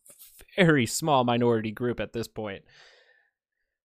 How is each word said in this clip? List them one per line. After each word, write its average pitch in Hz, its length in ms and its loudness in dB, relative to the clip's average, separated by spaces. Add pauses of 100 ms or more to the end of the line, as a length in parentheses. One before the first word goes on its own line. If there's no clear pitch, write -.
(580)
very 156 280 4
small 143 380 0
minority 120 480 0
group 117 300 -6
at 101 100 -8
this 113 160 -8
point. 101 380 -10 (1300)